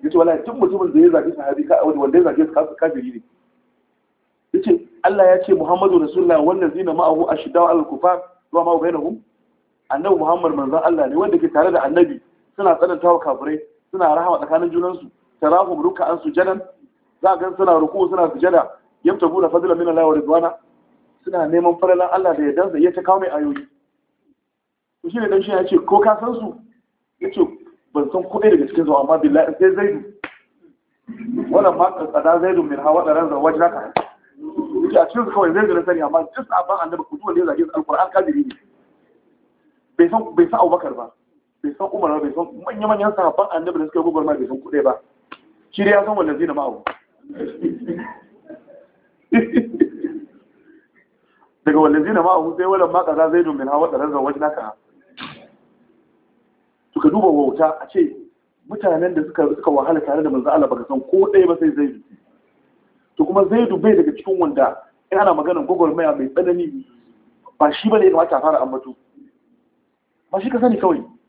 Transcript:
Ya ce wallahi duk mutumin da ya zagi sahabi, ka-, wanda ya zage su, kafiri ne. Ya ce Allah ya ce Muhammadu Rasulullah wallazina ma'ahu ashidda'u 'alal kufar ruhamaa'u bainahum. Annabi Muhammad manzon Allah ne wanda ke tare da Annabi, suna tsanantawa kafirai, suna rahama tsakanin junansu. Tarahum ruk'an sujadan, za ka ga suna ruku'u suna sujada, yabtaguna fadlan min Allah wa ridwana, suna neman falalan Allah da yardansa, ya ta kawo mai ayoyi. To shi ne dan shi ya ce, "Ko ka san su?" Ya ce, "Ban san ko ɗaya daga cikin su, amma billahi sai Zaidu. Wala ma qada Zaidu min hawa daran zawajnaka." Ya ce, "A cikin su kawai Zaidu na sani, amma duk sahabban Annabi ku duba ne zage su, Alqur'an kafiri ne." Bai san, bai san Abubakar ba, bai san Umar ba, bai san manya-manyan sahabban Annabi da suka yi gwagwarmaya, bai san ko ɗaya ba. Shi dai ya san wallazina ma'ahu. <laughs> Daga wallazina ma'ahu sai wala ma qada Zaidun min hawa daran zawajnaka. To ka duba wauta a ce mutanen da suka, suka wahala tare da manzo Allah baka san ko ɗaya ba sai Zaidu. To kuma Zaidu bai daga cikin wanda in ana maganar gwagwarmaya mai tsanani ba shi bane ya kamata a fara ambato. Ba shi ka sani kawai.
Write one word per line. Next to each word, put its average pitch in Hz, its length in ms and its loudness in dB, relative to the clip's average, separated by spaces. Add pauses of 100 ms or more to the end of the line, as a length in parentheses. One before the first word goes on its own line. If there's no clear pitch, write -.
Ya 302 80 -4
ce - 80 0
wallahi 320 280 2
duk 233 100 -10
mutumin 370 380 0
da 311 60 8
ya 349 100 8
zagi 320 260 0
sahabi, 294 320 -6
ka-, - 160 4
wanda 147 340 2
ya 180 60 6
zage 156 220 2
su, 156 340 -2
kafiri 170 340 -4
ne. 113 80 -14 (1300)
Ya 381 100 0
ce - 180 2 (220)
Allah 196 240 2
ya 185 180 4
ce 196 80 2
Muhammadu 190 460 2
Rasulullah 294 420 2
wallazina 185 540 0
ma'ahu 160 400 2
ashidda'u 170 340 0
'alal 165 160 2
kufar 175 380 0 (300)
ruhamaa'u 170 280 0
bainahum. 170 380 -4 (720)
Annabi 170 280 0
Muhammad 160 360 0
manzon 143 300 -2
Allah 156 240 2
ne 139 80 -4
wanda 170 220 0
ke 156 140 0
tare 175 200 2
da 151 100 2
Annabi, 165 380 2 (360)
suna 180 200 2
tsanantawa 175 440 2
kafirai, 151 380 -4 (320)
suna 175 240 0
rahama 170 240 0
tsakanin 165 320 -2
junansu. 175 400 -6 (320)
Tarahum 170 400 0
ruk'an 170 400 -2
sujadan, 175 380 -2 (600)
za 190 140 2
ka 185 140 -6
ga 180 60 -12
suna 185 240 2
ruku'u 175 280 0
suna 180 220 0
sujada, 170 400 2 (340)
yabtaguna 175 460 2
fadlan 175 280 2
min 170 100 -2
Allah 160 180 2
wa 156 80 4
ridwana, 160 400 0 (680)
suna 175 240 -2
neman 170 320 2
falalan 180 320 2
Allah 180 240 0
da 151 60 -4
yardansa, 156 380 0
ya 175 120 4
ta 180 100 -8
kawo 185 180 2
mai 185 80 -4
ayoyi. 147 380 -4 (1400)
To 339 80 -10
shi 208 80 -6
ne 214 100 -2
dan 190 140 2
shi 202 80 -8
ya 359 160 0
ce, - 180 0
"Ko 392 160 4
ka 214 200 4
san 233 140 -4
su?" 220 200 -8 (680)
Ya 370 100 -6
ce, - 100 -8 (520)
"Ban 147 180 -2
san 185 120 -2
ko - 180 -8
ɗaya 214 160 6
daga 143 120 2
cikin 165 180 0
su, 147 100 2
amma 143 220 4
billahi 151 400 2
sai 190 160 4
Zaidu. 202 280 -2 (1500)
Wala 190 220 4
ma 175 180 2 (220)
qada 160 280 2
Zaidu 180 220 0
min 147 160 -4
hawa 151 260 2
daran 156 240 0
zawajnaka." 143 640 0 (880)
Ya - 80 -2
ce, - 80 0
"A - 100 4
cikin 233 180 -4
su - 40 -6
kawai 180 220 0
Zaidu 208 220 2
na 170 100 0
sani, 175 160 0
amma 156 220 0 (120)
duk 269 140 -10
sahabban 185 400 -2
Annabi 175 160 -8
ku - 140 -12
duba 180 180 -6
ne 175 80 2
zage 165 200 -2
su, 160 120 -6
Alqur'an - 340 -2
kafiri 294 380 0
ne." - 60 -14 (1400)
Bai 170 120 6
san, - 240 -4
bai 170 160 4
san - 100 -2
Abubakar 175 360 -2
ba, 117 140 -14 (520)
bai 147 160 -6
san 196 140 -4
Umar 165 180 -2
ba, 151 100 -2
bai 147 140 -6
san 170 120 -6 (200)
manya-manyan 208 480 -2
sahabban 185 380 0
Annabi 165 260 -4
da 156 80 -4
suka 156 120 -4
yi 165 60 0
gwagwarmaya, 151 340 -2
bai 127 100 -6
san 135 120 -10
ko - 100 -18
ɗaya 143 120 -2
ba. 131 180 0 (720)
Shi 196 140 -4
dai 208 80 4
ya 202 120 4
san 214 120 -2
wallazina 156 380 -2
ma'ahu. 135 280 -6 (420)
<laughs> - 800 -10 (3500)
Daga 151 140 2
wallazina 156 440 2
ma'ahu 165 360 0
sai 180 80 -2
wala 185 220 2
ma 170 160 0
qada 160 260 0
Zaidun 160 260 0
min 135 120 -6
hawa 147 220 0
daran 143 200 -4
zawajnaka. 143 600 -4 (2250)
To - 60 -4
ka 320 80 4
duba 208 220 2
wauta 151 500 0
a - 80 -14
ce 170 280 -2 (520)
mutanen 180 460 -2
da 156 100 -2
suka, 151 320 -2
suka - 140 -2
wahala 147 300 0
tare 147 220 -2
da 151 80 -2
manzo 131 200 -2
Allah 156 180 2
baka 120 200 -6
san 131 120 -4
ko 196 320 2
ɗaya 190 140 6
ba 170 140 2
sai 160 100 2
Zaidu. 139 300 -4 (1160)
To 156 80 0
kuma 196 240 2
Zaidu 226 320 2
bai 214 160 6
daga 147 160 4
cikin 190 260 -4
wanda 139 380 0 (360)
in 190 60 0
ana 202 160 4
maganar 160 320 -2
gwagwarmaya 160 520 0
mai 131 160 -6
tsanani 170 500 -2 (720)
ba 151 140 2
shi - 160 -4
bane 214 160 4
ya 190 60 8
kamata 165 260 0
a 131 40 0
fara 151 200 0
ambato. 131 340 -8 (1400)
Ba 196 60 -2
shi 226 100 -6
ka 247 100 -2
sani 233 160 2
kawai. 180 240 2 (280)